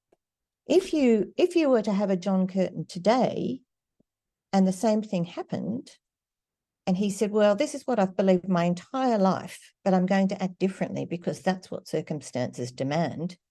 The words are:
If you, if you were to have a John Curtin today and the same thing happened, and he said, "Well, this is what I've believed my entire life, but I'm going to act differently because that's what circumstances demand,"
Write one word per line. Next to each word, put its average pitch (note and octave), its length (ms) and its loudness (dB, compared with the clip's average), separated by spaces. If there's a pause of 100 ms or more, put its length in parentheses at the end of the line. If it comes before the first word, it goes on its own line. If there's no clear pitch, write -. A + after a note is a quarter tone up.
(680)
If F#4 260 2
you, A3+ 440 2
if F4 200 2
you D#4+ 120 4
were A#3+ 140 4
to G#3+ 100 -2
have G3 180 0
a G3 60 2
John F#3+ 300 0
Curtin F#3 420 -2
today A3 720 0 (920)
and G3 140 4
the F#3 60 2
same G#3+ 300 0
thing F3+ 220 -2
happened, - 680 -8 (960)
and F#3 100 0
he G3+ 140 0
said, G3+ 200 -2
"Well, G#3 240 4
this D4 200 -2
is C#4 120 -10
what A#3+ 140 -2
I've F#3+ 160 0
believed F#3+ 320 2
my F3 160 2
entire A3+ 540 -2
life, - 540 0 (120)
but F#3+ 100 4
I'm F#3 120 4
going G3 220 2
to F#3+ 140 -4
act F#3 160 -6
differently F#3 460 -4
because E3+ 360 -8
that's F#3 300 -4
what - 160 -12
circumstances B2+ 880 -6
demand," D3 640 -4 (140)